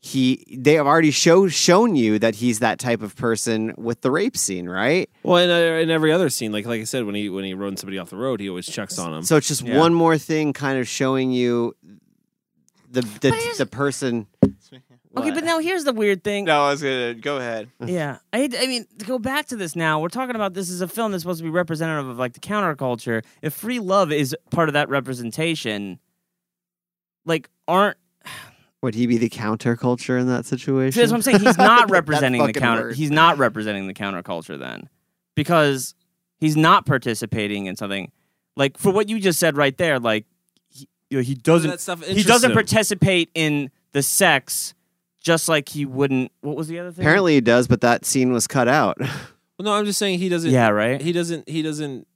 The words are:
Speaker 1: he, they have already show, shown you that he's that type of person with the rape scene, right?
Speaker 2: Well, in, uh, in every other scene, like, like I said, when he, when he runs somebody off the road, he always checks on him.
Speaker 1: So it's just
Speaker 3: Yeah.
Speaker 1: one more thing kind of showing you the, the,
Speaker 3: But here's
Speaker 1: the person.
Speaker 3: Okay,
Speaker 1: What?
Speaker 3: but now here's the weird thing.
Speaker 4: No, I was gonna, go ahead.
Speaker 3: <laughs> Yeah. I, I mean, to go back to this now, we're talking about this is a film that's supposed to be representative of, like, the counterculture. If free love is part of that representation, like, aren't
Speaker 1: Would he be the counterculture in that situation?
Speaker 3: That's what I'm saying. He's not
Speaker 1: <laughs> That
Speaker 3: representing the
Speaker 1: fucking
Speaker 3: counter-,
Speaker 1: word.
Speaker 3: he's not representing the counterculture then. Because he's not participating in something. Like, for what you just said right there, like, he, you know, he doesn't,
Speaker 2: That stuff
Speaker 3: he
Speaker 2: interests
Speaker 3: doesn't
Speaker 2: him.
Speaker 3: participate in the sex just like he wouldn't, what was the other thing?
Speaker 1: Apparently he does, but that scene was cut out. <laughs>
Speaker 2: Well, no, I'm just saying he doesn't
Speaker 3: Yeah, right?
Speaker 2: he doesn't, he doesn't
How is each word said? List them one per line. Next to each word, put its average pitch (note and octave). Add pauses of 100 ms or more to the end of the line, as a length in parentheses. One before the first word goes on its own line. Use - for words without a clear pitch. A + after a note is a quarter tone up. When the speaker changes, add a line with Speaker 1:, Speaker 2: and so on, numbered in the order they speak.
Speaker 1:
he, C3 (140)
they C#3
have D3
already D#3
show, F3
shown F#3
you A2
that A2
he's A2+
that A#2
type A#2
of G#2
person A2+
with A#2
the C3
rape F#3+
scene, F2+
right? A2+ (140)
Speaker 2:
Well, F3
in, F3
uh, E3+
in E3
every D#3
other E3+
scene, A2+
like, G#2
like A#2
I A2
said, B2
when G2+
he, G#2
when F#2+
he F#2+
runs G2
somebody F#2+
off F2
the F#2+
road, A#2+
he G2
always F2+
checks -
on E2+
him. D#2+
Speaker 1:
So D#3
it's C#3+
just C#3
Speaker 3:
Yeah. B2+
Speaker 1:
one E3
more E3
thing D#3
kind C3+
of B2
showing C3
you A#2+ (1160)
the, B2
the, A2+
Speaker 3:
But -
here's A#4
Speaker 1:
the C3
person. C3 (460)
Speaker 3:
Okay, C3 (500)
Speaker 1:
What? C4+
Speaker 3:
but D#4
now E4
here's E4+
the C#4
weird G#3
thing. G3+
Speaker 4:
No, D#3
I C#3+
was C#3+
gonna, B2+
go C#3+
ahead. A#2 (120)
Speaker 3:
<laughs> B2
Yeah. D3+ (140)
I, C4+ (100)
I B3
mean, B3 (120)
to G#3
go B3+
back C4+
to B3
this F3+
now, D#3+
we're E3
talking B3
about G3
this F3+
is F3+
a F#3
film A3
that's F3+
supposed F3
to E3
be E3
representative D#3+
of, A#2+
like, B2+
the -
counterculture. C3 (200)
If D#3
free A#3+
love F#3+
is C#3+ (160)
part E3
of -
that D3
representation, B2 (1300)
like, E3 (160)
aren't F#3+ (840)
Speaker 1:
Would A#2+
he A#2+
be A#2
the A#2
counterculture A#2
in B2+
that B2
situation? C3
Speaker 3:
That's A#3
what A#3
I'm A3
saying. A#3
He's G#3
not A#3
Speaker 1:
<laughs> -
That G3
Speaker 3:
representing D3
the D3
Speaker 1:
fucking C3
Speaker 3:
counter-, A#2
Speaker 1:
word. A#2+
Speaker 3:
he's D3
not D#3+
representing G#2+
the F#2+
counterculture F2+
then. B1 (460)
Because D3 (440)
he's D#3
not E3+
participating G#2+
in F#2
something. G2 (440)
Like, C#3
for G3
what G#3
you A3
just F#3
said D#3+
right C#3
there, D#3
like, A2 (440)
he, C3+ (240)
you C#3
know, B2+
he B2+
doesn't, D#3
Speaker 2:
That -
stuff F3+
Speaker 3:
he D#3
Speaker 2:
interests G3+
Speaker 3:
doesn't A#3+
Speaker 2:
him. G#3+
Speaker 3:
participate G3+
in D3 (220)
the C#3+
sex - (460)
just E3
like D#3
he D3
wouldn't, C3 (120)
what C#3+
was D3+
the E3
other F3
thing? E3
Speaker 1:
Apparently F3
he C#3
does, A#2+
but B2
that A#2+
scene B2+
was A#2
cut B2
out. B2+
<laughs> C3+ (500)
Speaker 2:
Well, F#3
no, G#3
I'm G#3
just G3+
saying F#3+
he F#3
doesn't E3
Speaker 3:
Yeah, B2
right? A2+
Speaker 2:
he E3
doesn't, E3+
he D#3
doesn't D3